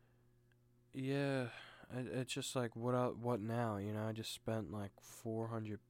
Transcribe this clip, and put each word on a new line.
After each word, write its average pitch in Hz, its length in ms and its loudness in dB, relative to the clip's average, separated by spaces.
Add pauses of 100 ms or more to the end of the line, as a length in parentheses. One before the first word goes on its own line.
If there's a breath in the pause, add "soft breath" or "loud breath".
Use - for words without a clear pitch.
(920 loud breath)
yeah, 135 520 2 (500 loud breath)
it, 123 180 -2
it's 123 200 0
just - 220 -2
like, 120 200 2
what 120 180 2
el-, 123 260 4
what 120 200 2
now, 113 380 2
you 101 160 0
know? 107 140 0
I 110 40 0
just 110 220 -4
spent, 110 380 -2
like, 101 200 -4 (100)
four 113 460 -2
hundred 110 320 -2 (100)